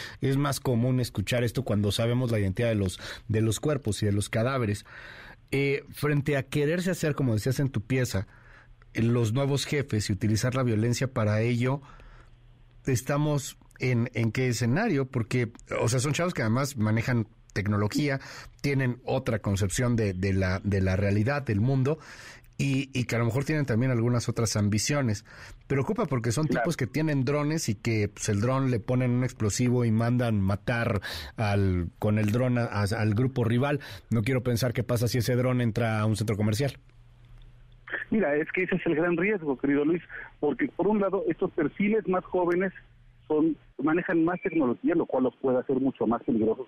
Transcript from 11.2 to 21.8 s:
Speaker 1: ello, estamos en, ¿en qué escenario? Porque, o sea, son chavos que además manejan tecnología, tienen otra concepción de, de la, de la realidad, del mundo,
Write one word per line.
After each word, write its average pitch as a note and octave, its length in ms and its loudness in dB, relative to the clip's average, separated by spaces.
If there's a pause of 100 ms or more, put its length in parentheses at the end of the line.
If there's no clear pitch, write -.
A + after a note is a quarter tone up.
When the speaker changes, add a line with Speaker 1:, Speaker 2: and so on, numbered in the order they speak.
Speaker 1:
ello, B2 400 0 (1040)
estamos D3 720 0 (200)
en, B2 360 0
¿en A2+ 180 0
qué B2+ 160 0
escenario? C3+ 580 2
Porque, A#2+ 440 -2 (300)
o A#2 80 2
sea, B2+ 100 2
son C3+ 140 0
chavos F3 220 -2
que C#3+ 80 -2
además B2+ 340 0
manejan A2 500 0 (260)
tecnología, G#2+ 680 0 (400)
tienen C3 440 0
otra B2 340 -2
concepción G#2 580 0
de, G#2+ 160 2
de F#2+ 220 0
la, F#2+ 280 0
de G2 200 2
la F#2 120 2
realidad, G#2+ 480 0
del G#2 180 0
mundo, C3+ 380 2 (600)